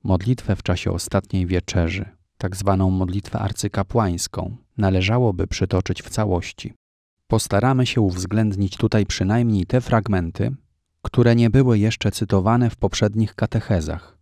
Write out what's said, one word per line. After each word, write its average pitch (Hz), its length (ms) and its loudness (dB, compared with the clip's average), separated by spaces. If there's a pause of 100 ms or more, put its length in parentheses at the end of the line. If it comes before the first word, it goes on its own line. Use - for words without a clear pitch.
Modlitwę 98 520 0
w - 80 -14
czasie 90 280 -2
ostatniej 92 540 -2
wieczerzy, 87 640 -2 (280)
tak 92 180 -6
zwaną 95 340 2
modlitwę 92 500 -2
arcykapłańską, 98 1160 -4 (200)
należałoby 95 720 2
przytoczyć - 540 -2
w - 80 -18
całości. - 640 -4 (540)
Postaramy 123 580 2
się 123 160 0
uwzględnić 98 760 0
tutaj 110 280 2
przynajmniej 104 600 0
te 127 160 0
fragmenty, 107 760 0 (460)
które 120 340 4
nie 117 140 4
były 123 300 4
jeszcze 107 320 0
cytowane 110 580 2
w - 60 -6
poprzednich 107 600 0
katechezach. - 880 -2